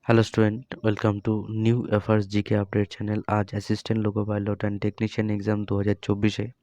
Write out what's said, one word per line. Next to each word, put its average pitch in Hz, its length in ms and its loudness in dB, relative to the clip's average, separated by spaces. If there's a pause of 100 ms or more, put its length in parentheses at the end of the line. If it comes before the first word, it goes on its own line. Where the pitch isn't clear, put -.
Hello 113 120 8
student, 110 440 2 (200)
welcome 104 400 2
to 110 80 2 (300)
new 117 140 4 (140)
এফআরএস 107 360 2
জিকে 104 280 0
update 101 340 0
channel। 104 380 -4
আজ 107 220 2
অ্যাসিস্ট্যান্ট 107 540 -2
লোকো 104 220 -2
পাইলট 104 400 -2
and 101 160 -4
টেকনিশিয়ান 107 480 -2
এক্সাম 104 360 0
দু 101 120 -2
হাজার 101 240 2
চব্বিশে 104 460 0 (160)